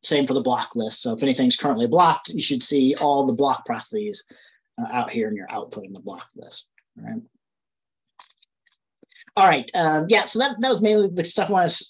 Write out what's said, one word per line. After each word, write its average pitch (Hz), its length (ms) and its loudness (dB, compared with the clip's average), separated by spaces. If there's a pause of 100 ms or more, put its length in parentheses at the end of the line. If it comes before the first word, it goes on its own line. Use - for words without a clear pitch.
same 143 240 0
for 127 80 -2
the 135 60 2
block 120 360 -2
list. - 260 -4
So - 100 -4
if 110 100 -4
anything's 240 340 2
currently 220 320 0
blocked, 170 420 2
you 165 100 -4
should 127 220 -2
see 139 360 2
all 139 280 2
the 123 80 0
block 131 320 0
processes, 208 580 -6 (560)
uh, 117 120 -6
out 123 180 -4
here 110 180 -2
in 107 80 -6
your 95 140 -12
output 107 340 -10
in 95 80 -16
the 95 80 -16
block 90 360 -14
list, - 320 -18 (280)
right? 113 240 -10 (2250)
All 196 100 8
right, 143 280 4
um, 165 340 2
yeah, 196 160 4
so - 140 -4
that, 262 220 0
that 262 100 0
was 196 100 0
mainly 214 280 4
the 175 160 -4
stuff 185 260 -2
I - 20 0
wanted 175 380 2